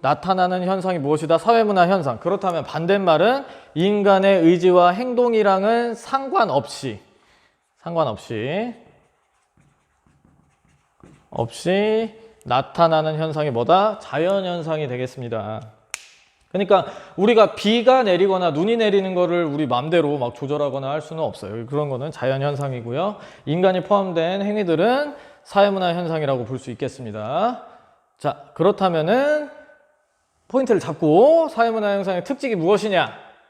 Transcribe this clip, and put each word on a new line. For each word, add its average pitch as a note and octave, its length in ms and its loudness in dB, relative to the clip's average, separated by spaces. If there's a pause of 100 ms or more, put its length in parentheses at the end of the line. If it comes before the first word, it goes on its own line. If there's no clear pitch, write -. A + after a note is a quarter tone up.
나타나는 F3+ 640 0
현상이 F#3 340 -2
무엇이다? D#3 400 0
사회문화 G#3 480 4
현상. D3 320 -2
그렇다면 F3 440 -2
반대말은 F#3+ 800 2 (300)
인간의 G3 680 4
의지와 F3 480 6
행동이랑은 A3+ 1040 0
상관없이, B3 1040 -4 (760)
상관없이, D#3+ 1000 -6 (2500)
없이 G#3 840 -2 (280)
나타나는 D#3 760 0
현상이 D3+ 320 -4
뭐다? F3 500 2
자연현상이 E3+ 880 -4
되겠습니다. A#2 840 -8 (800)
그러니까 F#3+ 340 2 (320)
우리가 G#3+ 380 4
비가 A#3+ 480 2
내리거나 F#3 480 2
눈이 F#3 260 0
내리는 G3 360 0
거를 F3 300 0
우리 D3 240 -2
맘대로 D3 500 0
막 A#2+ 180 -4
조절하거나 C#3 540 -4
할 D3+ 120 -6
수는 D#3+ 200 -12
없어요. A2+ 440 -8
그런 C#3+ 240 -4
거는 C3+ 220 -8
자연현상이고요. C3+ 1080 -4 (280)
인간이 F3+ 380 0
포함된 F#3 580 -2
행위들은 G#3 720 -2 (280)
사회문화 G3 520 2
현상이라고 D#3 500 -4
볼 B2+ 120 -8
수 B2 140 -12
있겠습니다. B2+ 920 -6 (520)
자, - 360 -6
그렇다면은 G3+ 960 0 (1000)
포인트를 A#3+ 320 2
잡고 G#3+ 680 4
사회문화 A3 460 -2
현상의 F#3+ 280 -4
특징이 B3+ 320 -4
무엇이냐? F3+ 560 0 (380)